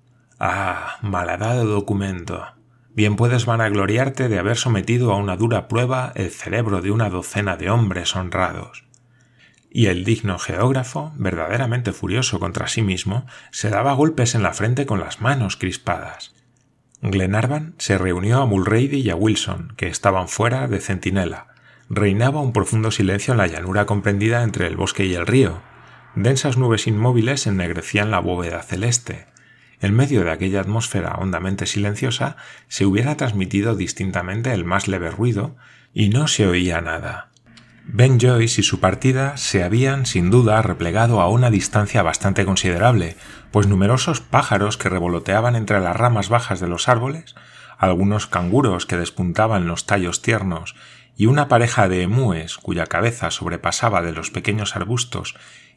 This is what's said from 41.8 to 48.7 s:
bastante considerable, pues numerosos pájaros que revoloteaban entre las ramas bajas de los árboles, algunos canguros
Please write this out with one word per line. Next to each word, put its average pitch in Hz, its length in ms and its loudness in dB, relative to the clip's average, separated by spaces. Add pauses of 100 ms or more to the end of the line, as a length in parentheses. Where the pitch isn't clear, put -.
bastante 92 400 0
considerable, 92 720 2 (340)
pues 104 160 4
numerosos 104 540 2
pájaros 107 560 0
que - 120 -4
revoloteaban 92 680 0
entre 104 240 0
las 90 160 0
ramas 110 320 2
bajas 117 320 0
de 90 80 -2
los 87 200 -2
árboles, 127 460 -2 (440)
algunos 95 500 2
canguros 90 580 0